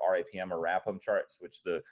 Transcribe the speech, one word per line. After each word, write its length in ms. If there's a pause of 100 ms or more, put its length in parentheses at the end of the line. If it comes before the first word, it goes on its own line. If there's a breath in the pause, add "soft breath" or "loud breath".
R 120
A 80
P 160
M 120
or 80
rap 280
M 120
charts, 400
which 240
the, 160 (120 soft breath)